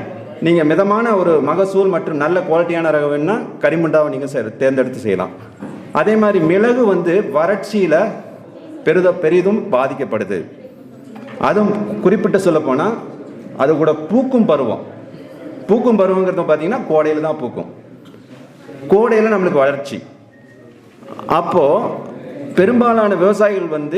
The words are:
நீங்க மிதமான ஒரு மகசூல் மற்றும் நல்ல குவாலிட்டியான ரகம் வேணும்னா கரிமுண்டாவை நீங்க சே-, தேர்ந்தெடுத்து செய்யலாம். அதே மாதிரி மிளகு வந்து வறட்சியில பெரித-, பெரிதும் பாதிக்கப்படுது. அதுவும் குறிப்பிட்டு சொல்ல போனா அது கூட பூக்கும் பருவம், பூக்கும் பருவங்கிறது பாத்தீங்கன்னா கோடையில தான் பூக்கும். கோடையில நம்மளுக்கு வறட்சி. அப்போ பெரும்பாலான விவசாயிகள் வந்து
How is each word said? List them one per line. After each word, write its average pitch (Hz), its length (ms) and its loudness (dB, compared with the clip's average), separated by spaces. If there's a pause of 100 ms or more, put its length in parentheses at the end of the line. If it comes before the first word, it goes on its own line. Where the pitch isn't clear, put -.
(420)
நீங்க 170 220 2
மிதமான 196 420 2 (100)
ஒரு 180 160 2 (100)
மகசூல் 190 540 0
மற்றும் 156 280 -4
நல்ல 170 160 2
குவாலிட்டியான 170 560 0
ரகம் 147 180 0
வேணும்னா 156 220 0 (260)
கரிமுண்டாவை 156 480 2
நீங்க 135 240 -6
சே-, 127 100 -2 (140)
தேர்ந்தெடுத்து 131 420 0
செய்யலாம். 95 340 -2 (600)
அதே 180 220 2
மாதிரி 208 240 4 (120)
மிளகு 240 340 4
வந்து 175 280 2 (200)
வறட்சியில 175 640 0 (880)
பெரித-, 175 280 2 (100)
பெரிதும் 180 360 2 (120)
பாதிக்கப்படுது. 110 680 -2 (1000)
அதுவும் 180 340 2 (280)
குறிப்பிட்டு 190 380 2
சொல்ல 170 200 2
போனா 143 280 0 (720)
அது 139 180 2
கூட 156 180 2 (160)
பூக்கும் 247 360 2
பருவம், 131 380 0 (840)
பூக்கும் 226 320 4
பருவங்கிறது 185 520 0
பாத்தீங்கன்னா 170 380 -2
கோடையில 156 380 2
தான் 151 140 -4
பூக்கும். 107 280 -8 (1200)
கோடையில 220 440 4
நம்மளுக்கு 165 300 2
வறட்சி. 139 340 -4 (1400)
அப்போ 170 260 2 (920)
பெரும்பாலான 226 600 4
விவசாயிகள் 196 640 2
வந்து 147 200 -2